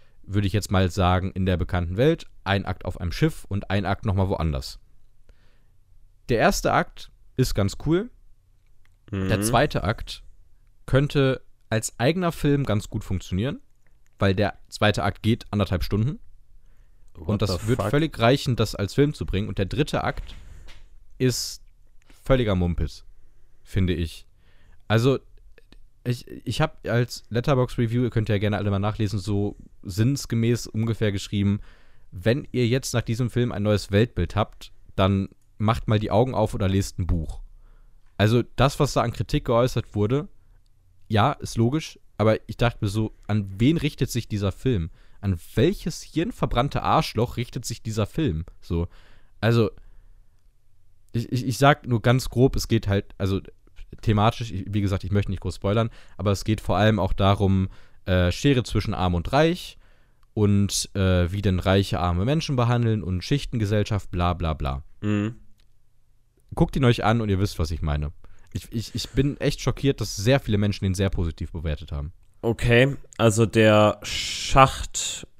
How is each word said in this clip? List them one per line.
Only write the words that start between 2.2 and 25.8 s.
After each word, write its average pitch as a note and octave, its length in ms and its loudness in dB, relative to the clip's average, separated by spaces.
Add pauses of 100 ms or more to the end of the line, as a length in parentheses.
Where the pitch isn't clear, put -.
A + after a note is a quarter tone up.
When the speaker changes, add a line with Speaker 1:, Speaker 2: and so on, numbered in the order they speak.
Speaker 1:
ein G2 220 0
Akt - 180 -6
auf - 160 -6
einem E2+ 140 -4
Schiff - 320 -2
und - 240 -6
ein G2 160 0
Akt F#2+ 200 -4
nochmal F#2+ 220 0
woanders. D#2 520 -4 (1500)
Der - 120 2
erste E3+ 340 2
Akt - 360 -2 (280)
ist - 180 2
ganz G2+ 300 0
cool. F3+ 240 0 (1000)
Der F#2+ 260 0
Speaker 2:
Mhm. G2+ 60 0
Speaker 1:
zweite A#2 420 2
Akt - 380 -6 (600)
könnte C3+ 560 2 (280)
als - 300 -4
eigener E3 340 0
Film C#3+ 320 0
ganz G#2+ 240 -2
gut A2 160 -6
funktionieren, G#2 540 -4 (600)
weil G2 160 4
der G2+ 180 0 (160)
zweite - 340 0
Akt G2 200 -2
geht A2 280 0
anderthalb F#2+ 320 0
Stunden. A#2 360 -2 (960)
Speaker 2:
What - 120 -16
Speaker 1:
Und G#2 140 0
das G2 200 -2
Speaker 2:
the G#2+ 60 -6
Speaker 1:
wird A#2 140 0
Speaker 2:
fuck? G#2 80 0
Speaker 1:
völlig D3+ 300 0
reichen, A#2+ 360 4
das A2 200 -2
als - 180 -4
Film D3 200 2
zu - 120 -8
bringen. G#2 240 -2
Und G2 80 -8
der G2+ 80 -2
dritte - 400 -2
Akt - 300 -8 (800)
ist - 440 -2 (640)
völliger A#2+ 320 2
Mumpitz, F2 480 -2 (600)
finde F2+ 300 0
ich. D#2+ 320 -6 (640)
Also, A#2+ 320 2 (840)